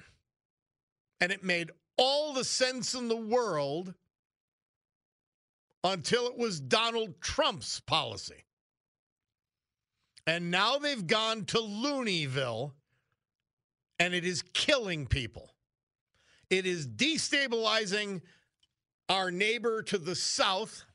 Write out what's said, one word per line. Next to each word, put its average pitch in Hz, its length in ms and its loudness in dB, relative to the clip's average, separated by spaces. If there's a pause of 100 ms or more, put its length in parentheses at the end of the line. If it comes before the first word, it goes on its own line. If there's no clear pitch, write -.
(1200)
And 180 120 2
it 196 100 -6
made 170 300 -2 (240)
all 285 360 4
the 262 120 -2
sense 254 500 0
in 247 140 -4
the 226 80 2
world 190 760 0 (1900)
until 196 460 2
it 269 100 -6
was 220 220 -2
Donald 220 600 0
Trump's 254 600 0
policy. 113 640 -4 (1800)
And 175 240 0
now 214 260 4
they've 277 280 -2
gone 220 400 2
to - 120 0
Looneyville, 175 1120 -2 (1300)
and 175 160 2
it 175 100 -2
is 175 200 -2 (100)
killing 190 520 2
people. - 480 -4 (960)
It 190 140 4
is 175 240 -2
destabilizing 220 1300 0 (880)
our 190 200 2
neighbor 220 520 0
to - 160 -2
the 170 160 -4
south, 208 680 0 (100)